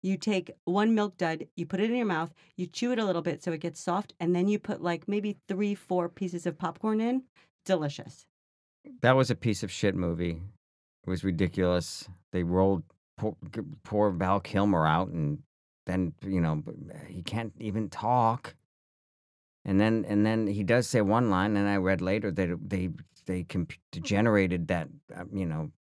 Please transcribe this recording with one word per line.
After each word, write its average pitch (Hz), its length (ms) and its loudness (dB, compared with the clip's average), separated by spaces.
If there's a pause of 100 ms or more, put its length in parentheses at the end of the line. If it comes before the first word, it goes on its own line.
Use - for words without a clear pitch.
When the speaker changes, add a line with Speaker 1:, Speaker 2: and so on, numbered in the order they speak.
Speaker 1:
You 190 140 0
take 190 340 -2 (140)
one 208 300 4
Milk 208 200 0
Dud, 160 300 -2 (100)
you 165 120 -6
put 185 120 -4
it 220 120 2
in 240 40 0
your 240 120 0
mouth, 165 260 -2 (240)
you 180 80 -2
chew 240 260 -2
it 247 60 0
a 220 80 0
little 175 160 0
bit 156 220 -4
so 180 80 -2
it 160 80 -4
gets 165 200 -8
soft, 185 400 -4
and 175 160 2
then 185 120 2
you 208 100 2
put, - 240 -6
like, 170 260 -4
maybe 202 300 -2 (100)
three, 202 280 0
four 180 340 -2
pieces 175 380 -6
of 160 100 -4
popcorn 214 420 -2
in. 247 220 0 (440)
Delicious. 156 600 -2 (760)
Speaker 2:
That 127 140 8
was 131 140 6
a 117 60 2
piece - 260 0
of 101 100 -6
shit 98 220 2
movie. 85 480 -2 (640)
It - 40 -6
was 90 140 -2
ridiculous. 90 880 0 (240)
They 90 80 0
rolled 92 400 4 (380)
poor, 107 180 -4 (160)
g-, 110 80 -6 (220)
poor 104 260 2
Val 92 300 2
Kilmer 98 480 2
out, 87 220 2
and 73 340 -2 (420)
then, 92 280 -2 (120)
you 95 160 0
know, 80 140 2
b-, 76 180 -8 (340)
he 90 140 -12
can't 110 380 -6
even 107 280 -4
talk. 117 680 0 (1120)
And 98 140 2
then, 110 300 2
and 104 160 4
then 110 220 0
he 101 160 -2
does 120 240 2
say 117 140 2
one 110 280 4
line, 98 260 2
and 101 140 2
I 101 60 2
read 95 260 2
later 98 300 0
that 85 180 0
it, 90 200 -6
they, 92 200 -2 (380)
they 90 160 -4
comp-, 85 300 -4 (280)
generated 98 680 2
that, 85 180 -2 (280)
uh, 90 160 -12
you 95 140 -4
know 78 240 -4 (140)